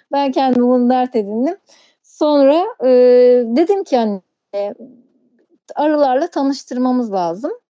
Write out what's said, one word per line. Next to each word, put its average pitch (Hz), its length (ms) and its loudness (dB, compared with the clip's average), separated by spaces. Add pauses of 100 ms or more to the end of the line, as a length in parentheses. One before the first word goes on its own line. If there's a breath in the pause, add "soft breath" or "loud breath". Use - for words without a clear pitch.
(120)
Ben 277 200 -2
kendime 254 340 0
bunu 247 240 2
dert 254 260 -2
edindim. 226 400 -4 (460 soft breath)
Sonra, 294 600 2 (200)
e, 262 40 2 (580)
dedim 339 380 0
ki 277 120 -2
hani, 208 240 -4 (340)
e, 202 200 -6 (1000)
arılarla 294 520 0
tanıştırmamız 254 840 -4
lazım. 190 400 -6 (260)